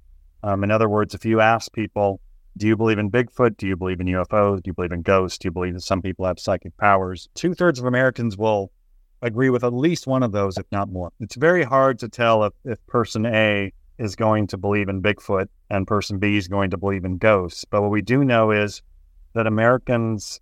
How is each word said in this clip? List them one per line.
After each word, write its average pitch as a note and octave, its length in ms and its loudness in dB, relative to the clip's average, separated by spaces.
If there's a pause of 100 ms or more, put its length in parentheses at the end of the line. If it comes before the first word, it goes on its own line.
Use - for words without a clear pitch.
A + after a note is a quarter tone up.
(440)
Um, G2+ 180 -2
in G2+ 80 0
other A2 180 4
words, G#2 280 0
if - 80 -10
you A2+ 160 2
ask A2 320 2
people, G2+ 480 -2 (360)
do G#2 100 -2
you A2 100 4
believe A2 220 2
in G#2 120 -2
Bigfoot? A#2+ 460 0
Do G2+ 100 -8
you F#2+ 100 -2
believe F#2 240 -4
in F#2 60 -4
U F#2 140 0
F F2+ 120 -4
Os? G2+ 300 2
Do - 60 -12
you F2 60 -6
believe F2+ 180 -4
in F2 100 -6
ghosts? F#2+ 360 2
Do F#2+ 100 -6
you E2+ 40 -4
believe F2+ 220 -4
that F2+ 80 -10
some - 180 -2
people F#2 240 -6
have F2+ 140 -2
psychic - 400 -4
powers? F#2+ 560 2
Two-thirds E3+ 440 0
of B2 60 -6
Americans B2 520 0
will G#2 360 0 (500)
agree B2 280 2
with B2 140 2
at B2 80 0
least D3+ 340 0
one C3 160 0
of A2+ 100 0
those, G2 260 0
if G2 140 -8
not G2+ 160 -2
more. F2+ 320 -8
It's G#2+ 160 -12
very D#3+ 280 2
hard C3+ 360 2
to A#2 80 -8
tell A2+ 360 2
if, G2+ 80 -2 (120)
if A#2+ 220 -10
person A2+ 400 -2
A G#2+ 460 2 (260)
is G#2+ 160 -6
going G#2+ 340 2
to G2 100 -8
believe G2+ 300 0
in F#2+ 140 -4
Bigfoot G2+ 460 -2 (220)
and G2 160 -2
person G#2 320 -2
B G#2 180 2
is F#2 120 -2
going G2 220 -2
to G2 60 -4
believe F#2+ 280 -4
in F#2 140 -4
ghosts. G2 460 0
But G#2 180 0
what G#2 80 2
we G#2 120 0
do B2+ 220 2
know A2+ 260 4
is G#2 320 0 (500)
that A2+ 140 0
Americans A2+ 960 0